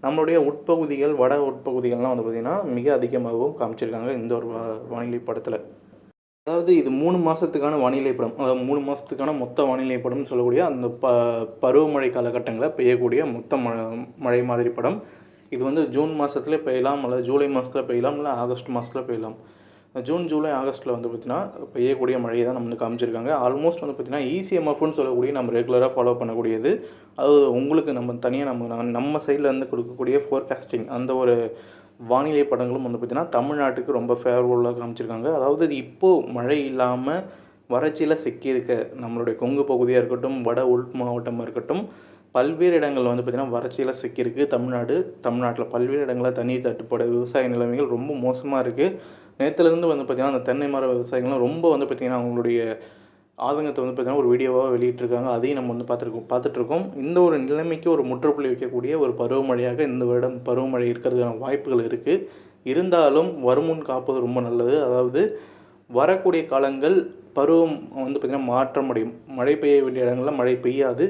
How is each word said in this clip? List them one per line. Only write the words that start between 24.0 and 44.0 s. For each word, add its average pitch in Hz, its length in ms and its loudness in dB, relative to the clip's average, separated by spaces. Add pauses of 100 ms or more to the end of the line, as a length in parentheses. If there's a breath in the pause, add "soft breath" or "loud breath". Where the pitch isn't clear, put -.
இ 147 180 -2
சி 190 120 -4
எம் 156 140 0
எஃப்னு 151 280 0
சொல்லக்கூடிய 131 360 0
நம்ம 120 200 -2
ரெகுலரா 123 360 4
ஃபாலோ 123 240 2
பண்ணக்கூடியது. 113 580 0 (420 loud breath)
அதாவது 143 380 6
உங்களுக்கு 143 420 2
நம்ம 123 240 -4
தனியா 127 280 -2
நம்ம, 123 220 -4 (220)
நம்ம 139 300 -2
சைடுல 143 300 2
இருந்து 131 180 -2
கொடுக்கக்கூடிய 123 520 0
ஃபோர்காஸ்டிங், 135 680 -4
அந்த 127 280 -4
ஒரு 127 200 4 (720 loud breath)
வானிலை 143 360 4
படங்களும் 127 440 -2
வந்து 120 120 -4
பார்த்தீங்கன்னா 123 300 0
தமிழ்நாட்டுக்கு 135 640 0
ரொம்ப 120 220 2
ஃபேவரபுளாக 120 600 2
காமிச்சிருக்காங்க. 117 580 -6
அதாவது 147 320 2
இது 147 120 0
இப்போ 131 320 0 (220)
மழை 123 340 0
இல்லாம 127 400 0 (640 loud breath)
வறட்சியில 151 460 2
சிக்கியிருக்க 127 560 -2 (280)
நம்மளுடைய 117 360 -4
கொங்கு 135 280 0
பகுதியா 123 360 4
இருக்கட்டும், 127 420 -2
வட 120 260 0
உள் 123 260 2
மாவட்டமா 120 480 -4
இருக்கட்டும், 117 420 -4 (480 loud breath)
பல்வேறு 165 440 2
இடங்கள்ல 139 340 2
வந்து 123 140 0
பார்த்தீங்கன்னா 123 300 -4
வறட்சியில 127 400 -4
சிக்கியிருக்கு 123 540 -2